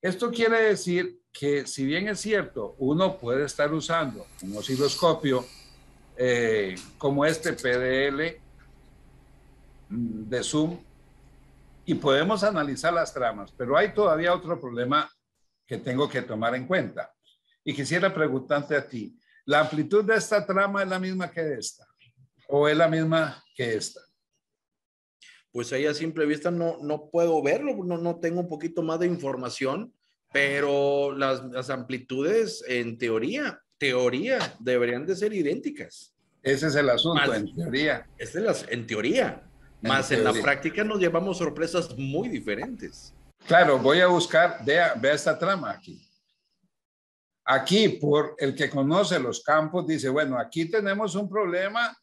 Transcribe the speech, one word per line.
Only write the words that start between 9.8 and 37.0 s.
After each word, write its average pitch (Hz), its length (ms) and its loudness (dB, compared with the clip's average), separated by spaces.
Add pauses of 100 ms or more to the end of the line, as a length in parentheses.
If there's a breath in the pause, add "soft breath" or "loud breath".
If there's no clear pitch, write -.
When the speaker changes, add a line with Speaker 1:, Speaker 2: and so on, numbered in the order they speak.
Speaker 1:
mm, 107 400 -6
de 123 140 -4
Zoom, 160 360 -2 (1040)
y 170 80 0
podemos 160 500 2
analizar 156 480 0
las 170 220 -2
tramas, 110 380 -4
pero 127 260 -2
hay 202 160 2
todavía 175 400 2
otro 165 260 -4
problema 123 480 -2 (580)
que 120 120 -8
tengo 131 320 -2
que 127 120 -4
tomar 117 340 -2
en 127 120 -8
cuenta. 151 460 -4 (500)
Y 147 100 -6
quisiera 175 400 0
preguntarte 143 600 -2
a 139 100 0
ti, 110 320 -12 (280 soft breath)
¿la 147 160 4
amplitud 156 420 2
de 220 120 2
esta 208 300 0
trama 196 380 0
es 190 60 -4
la 185 100 -2
misma 185 320 -4
que 170 100 -6
de 147 180 -4
esta? - 260 -12 (640)
¿O 143 180 4
es 151 80 4
la 160 140 6
misma 160 520 0 (140)
que 117 200 -2
esta? - 260 -6 (1500 loud breath)
Speaker 2:
Pues 120 180 -6
ahí 135 140 0
a 147 80 2
simple 156 320 -2
vista 151 260 0
no, 170 300 -2
no 147 280 -6
puedo 165 320 2
verlo, 240 320 0 (120)
no, 175 120 -2
no 170 220 -2
tengo 170 220 -2
un 175 80 -4
poquito 165 340 -6
más 160 160 -2
de 175 80 2
información, 135 840 -4 (400)
pero 143 800 2
las, 135 320 0
las 127 240 -8
amplitudes, 135 960 -2
en 120 300 -2
teoría, 139 640 -2 (160)
teoría, 135 640 2 (200)
deberían 123 460 0
de 185 100 -2
ser 208 180 -2
idénticas. - 840 -6 (260)
Speaker 1:
Ese 139 260 0
es 143 80 2
el 143 140 4
asunto, 143 380 4